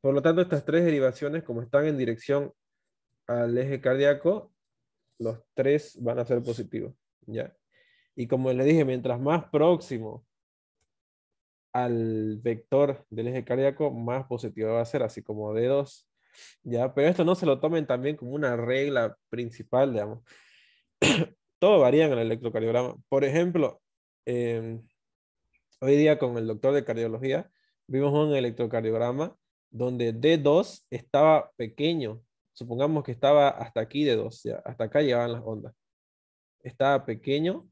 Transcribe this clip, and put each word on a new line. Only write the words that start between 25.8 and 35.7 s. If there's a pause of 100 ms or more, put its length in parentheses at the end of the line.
hoy
día
con
el
doctor
de
cardiología (360)
vimos
un
electrocardiograma (340)
donde
D
dos
estaba
pequeño. (340)
Supongamos
que
estaba
hasta
aquí
D
dos,
ya,
hasta
acá
llegaban
las
ondas. (840)